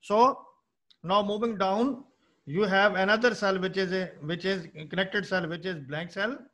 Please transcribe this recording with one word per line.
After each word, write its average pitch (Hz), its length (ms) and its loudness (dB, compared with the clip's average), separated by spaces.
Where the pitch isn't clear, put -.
So 240 380 4
now 196 200 2
moving 208 340 -2
down, 214 460 0
you 165 180 0
have 196 320 4
another 214 380 4
cell 196 260 0
which 185 180 -2
is 190 160 0
a, 185 180 -2
which 165 240 -6
is 185 220 -2
connected 190 360 -2
cell, 180 220 -2
which 165 180 -8
is 180 140 -6
blank 151 320 -10
cell. 220 260 -4